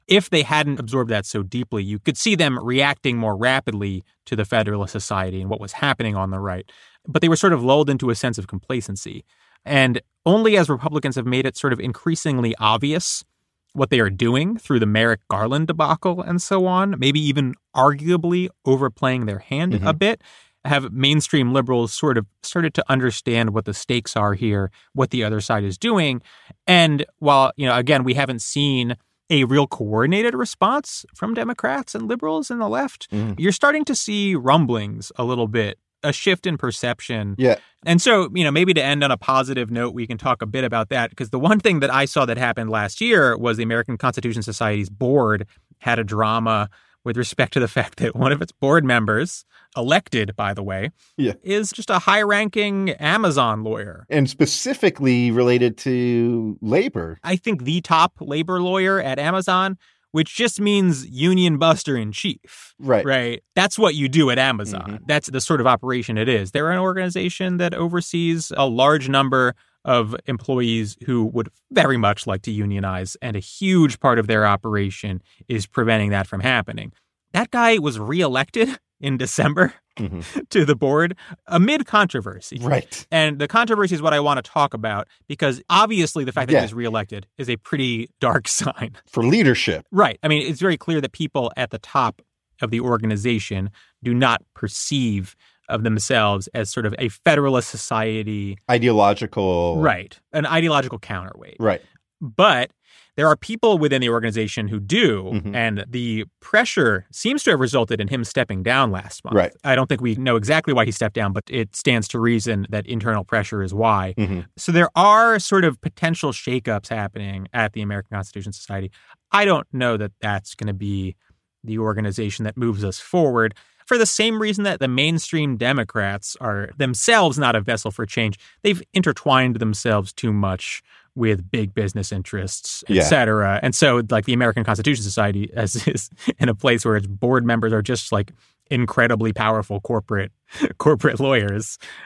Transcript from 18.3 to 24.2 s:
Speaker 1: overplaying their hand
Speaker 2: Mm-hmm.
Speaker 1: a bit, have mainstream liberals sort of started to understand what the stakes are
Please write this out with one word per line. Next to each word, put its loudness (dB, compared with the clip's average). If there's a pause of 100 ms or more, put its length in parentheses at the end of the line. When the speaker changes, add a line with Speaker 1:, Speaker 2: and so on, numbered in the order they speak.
Speaker 1:
overplaying 0
their -4
hand -2
Speaker 2:
Mm-hmm. 0
Speaker 1:
a 2
bit, 0 (440)
have 0
mainstream 2
liberals 2
sort 0
of -2 (160)
started -2
to -2
understand 0
what -2
the -4
stakes -4
are 2